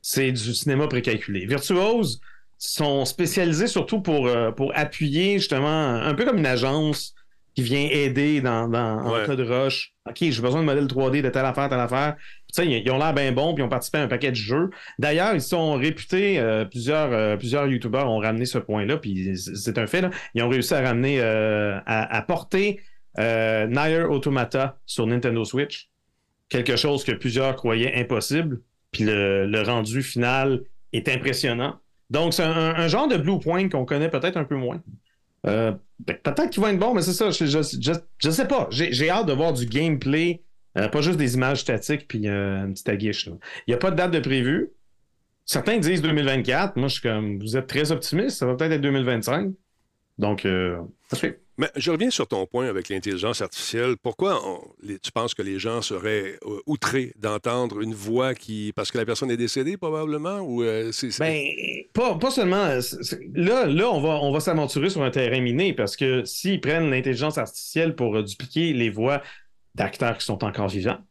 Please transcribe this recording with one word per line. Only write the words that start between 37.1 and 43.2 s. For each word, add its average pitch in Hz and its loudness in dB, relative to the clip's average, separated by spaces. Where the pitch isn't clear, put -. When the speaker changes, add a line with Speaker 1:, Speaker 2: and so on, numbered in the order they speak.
Speaker 1:
ça, 202 2
je, 160 0
je, 151 2
je, 135 0
je 143 2
sais 175 2
pas. 269 2
J'ai, 127 0
j'ai 147 2
hâte 208 2
de 143 2
voir 156 2
du 123 0
gameplay, 156 0
euh, 104 2
pas 147 0
juste 170 2
des 127 2
images 131 2
statiques 143 -2
puis, 107 -4
euh, 98 -2
une 98 -4
petite - -6
aguiche, 104 -2